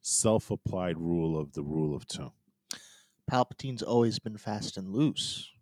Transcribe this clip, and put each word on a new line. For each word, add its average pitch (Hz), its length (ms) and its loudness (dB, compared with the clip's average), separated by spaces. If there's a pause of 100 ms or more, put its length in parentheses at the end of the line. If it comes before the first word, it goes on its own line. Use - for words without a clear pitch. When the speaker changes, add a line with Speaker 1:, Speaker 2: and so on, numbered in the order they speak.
Speaker 1:
self-applied 95 960 0
rule 82 400 0
of 73 140 -6
the 76 100 -6
rule 76 320 0
of - 120 -8
two? - 260 -10 (960)
Speaker 2:
Palpatine's 127 520 0
always 117 360 4
been 107 200 -8
fast 110 380 -6
and 95 160 -8
loose - 580 0 (120)